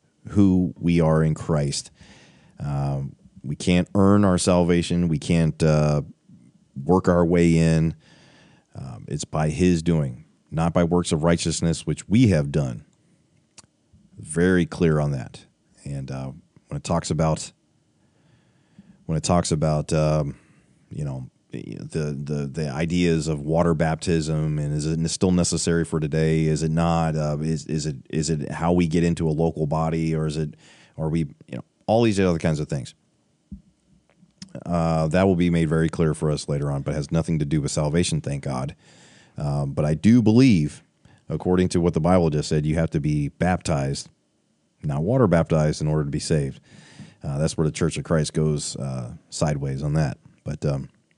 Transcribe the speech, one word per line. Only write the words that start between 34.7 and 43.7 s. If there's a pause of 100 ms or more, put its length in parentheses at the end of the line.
that
will
be
made
very
clear
for
us
later
on,
but
has
nothing
to
do
with
salvation,
thank
God. (640)
Um,
but
I
do
believe, (460)
according
to
what
the
Bible
just
said,
you
have
to
be
baptized, (720)